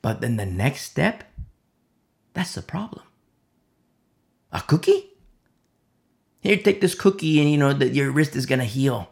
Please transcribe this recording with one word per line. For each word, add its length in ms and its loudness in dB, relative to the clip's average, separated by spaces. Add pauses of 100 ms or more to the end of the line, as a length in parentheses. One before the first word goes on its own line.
But 180 -2
then 140 -2
the 100 -4
next 360 -4
step, 420 -4 (1120)
that's 180 -4
the 80 -10
problem. 440 -10 (1500)
A 100 -6
cookie? 540 2 (1300)
"Here, 120 4
take 240 2
this 140 2
cookie 460 2
and, 100 4
you 60 4
know, 160 4
that 200 0
your 180 0
wrist 240 0
is 100 -4
gonna 200 -2
heal. 460 -2